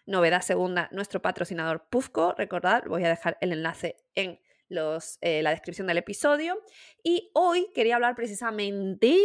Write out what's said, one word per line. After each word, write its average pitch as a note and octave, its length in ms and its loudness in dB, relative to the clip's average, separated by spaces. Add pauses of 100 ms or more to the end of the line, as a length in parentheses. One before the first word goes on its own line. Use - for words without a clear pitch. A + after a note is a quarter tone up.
novedad F3+ 360 2
segunda, F3+ 500 0
nuestro F#3+ 300 -6
patrocinador E3 680 -4
Puffco, D#4+ 480 0
recordad, F#3+ 500 0
voy F3 160 -2
a E3+ 60 2
dejar E3+ 320 -2
el F3+ 100 0
enlace E3 460 -6 (180)
en F#3 240 -4 (300)
los, D#3+ 520 -4
eh, D#3 200 0
la D#3 80 2
descripción F3+ 380 -4
del E3+ 100 2
episodio. D4+ 640 0 (420)
Y E4+ 300 0
hoy F4+ 400 2
quería A#3 220 2
hablar A#3+ 200 2
precisamente G#3 1080 0